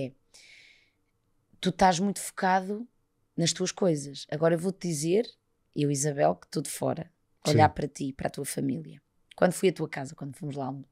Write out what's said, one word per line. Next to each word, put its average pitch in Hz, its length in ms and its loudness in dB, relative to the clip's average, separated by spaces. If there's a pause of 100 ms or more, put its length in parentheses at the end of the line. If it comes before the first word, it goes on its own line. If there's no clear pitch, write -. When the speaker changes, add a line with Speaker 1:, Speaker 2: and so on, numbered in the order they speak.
Speaker 1:
é, 131 60 -12 (1500)
tu - 80 0
estás 185 320 4
muito 202 180 -2
focado 190 720 -2 (480)
nas 165 160 0
tuas 185 180 -2
coisas. 143 640 -2
Agora 165 220 2
eu 170 40 0
vou-te 180 300 -4
dizer, 170 400 0 (480)
eu, 147 160 2
Isabel, 147 420 2
que - 120 -12
estou - 140 -4
de - 100 -8
fora, 143 380 -4 (380)
olhar 151 220 8
Speaker 2:
Sim. - 60 0
Speaker 1:
para 151 140 -4
ti - 200 -6
e 131 40 -6
para - 140 -8
a - 40 -2
tua 143 140 -8
família. 143 560 -6 (340)
Quando 180 180 4
fui 185 180 2
à - 20 -4
tua 160 160 -4
casa, 147 260 -8
quando 143 220 -12
fomos 143 180 -8
lá 139 120 -6
almo-, 135 260 -8